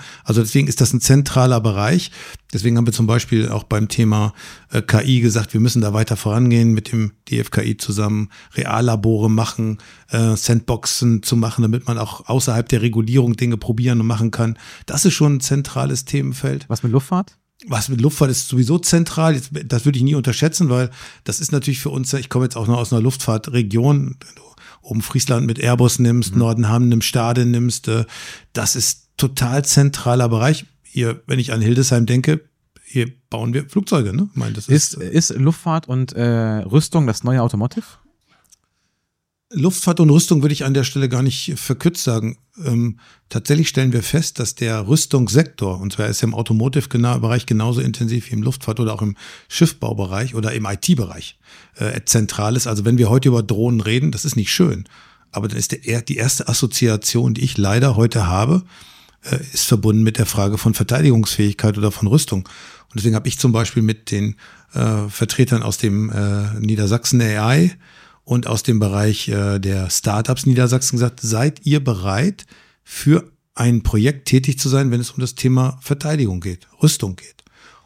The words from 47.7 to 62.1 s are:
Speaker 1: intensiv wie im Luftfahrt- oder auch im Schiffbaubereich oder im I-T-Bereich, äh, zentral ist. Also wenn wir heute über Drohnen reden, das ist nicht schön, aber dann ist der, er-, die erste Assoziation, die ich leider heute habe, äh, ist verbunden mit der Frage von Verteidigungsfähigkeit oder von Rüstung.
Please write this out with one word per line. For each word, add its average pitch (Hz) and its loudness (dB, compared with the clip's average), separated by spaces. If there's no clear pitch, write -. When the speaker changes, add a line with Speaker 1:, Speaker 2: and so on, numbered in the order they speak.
Speaker 1:
intensiv 117 -4
wie 120 -6
im 107 -2
Luftfahrt- 123 -4
oder 110 -2
auch 117 -6
im 101 -4
Schiffbaubereich 110 -2
oder 110 -4
im 107 -6
I-T-Bereich, 101 -4
äh, - -6
zentral 107 0
ist. 127 -2
Also 107 -4
wenn 120 4
wir 117 4
heute 127 4
über 117 4
Drohnen 113 0
reden, 123 0
das 110 -6
ist 143 -2
nicht 101 -2
schön, 95 0
aber 101 -4
dann 110 -6
ist - -4
der, - -10
er-, 117 -2
die - -6
erste 113 -2
Assoziation, 117 0
die 120 -2
ich 131 -2
leider 107 2
heute 113 2
habe, 123 2
äh, - -4
ist - -4
verbunden 110 2
mit 107 0
der 113 2
Frage 101 0
von 110 2
Verteidigungsfähigkeit 107 2
oder 104 0
von - -2
Rüstung. 101 0